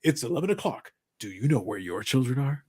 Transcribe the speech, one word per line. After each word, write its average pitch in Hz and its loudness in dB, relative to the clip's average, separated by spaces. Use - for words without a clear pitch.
It's 147 4
eleven 180 -2
o'clock. - -2
Do 104 -10
you 98 -2
know 147 4
where 101 -6
your 92 -6
children 127 2
are? 139 -2